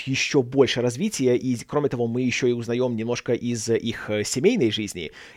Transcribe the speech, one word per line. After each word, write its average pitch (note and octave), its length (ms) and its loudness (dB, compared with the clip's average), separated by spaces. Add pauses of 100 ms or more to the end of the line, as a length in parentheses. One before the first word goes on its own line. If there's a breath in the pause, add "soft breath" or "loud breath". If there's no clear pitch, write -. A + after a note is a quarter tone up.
ещё C3+ 360 2
больше B2+ 380 4
развития, B2 540 2
и, B2+ 220 -2 (100)
кроме C#3+ 220 0
того, A#2+ 160 0
мы A#2 160 -2
ещё B2+ 260 0
и A#2+ 60 4
узнаём A#2+ 420 -2
немножко A#2+ 380 -2
из A#2 360 -2
их, A2+ 420 0
э, G#2 120 0
семейной D3 460 0
жизни, G2+ 420 -6 (260 loud breath)